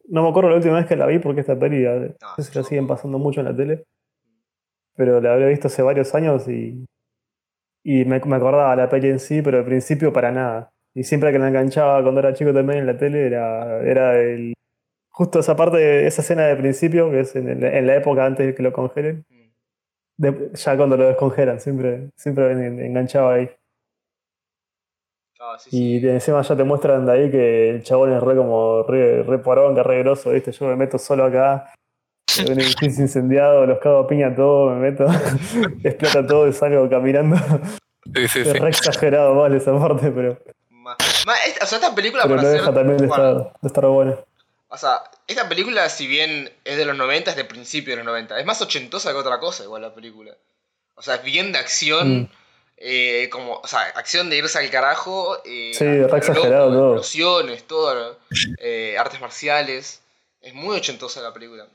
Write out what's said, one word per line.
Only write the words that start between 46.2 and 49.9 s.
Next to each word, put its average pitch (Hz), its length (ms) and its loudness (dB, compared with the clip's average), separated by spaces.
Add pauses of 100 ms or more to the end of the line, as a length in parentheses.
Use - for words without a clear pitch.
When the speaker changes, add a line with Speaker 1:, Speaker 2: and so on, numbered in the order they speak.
Speaker 2:
es 139 120 -8
de 151 80 0
los 143 120 -2
noventa, 143 340 -2
es 156 60 -6
de 135 80 -6
principio 123 480 -10
de 117 60 -8
los 117 80 -12
noventa. 113 340 -8
Es 143 60 -8
más 214 160 -4
ochentosa 160 500 -8
que 139 60 -6
otra 127 200 -4
cosa 165 260 -10
igual 107 180 -16
la 110 120 -16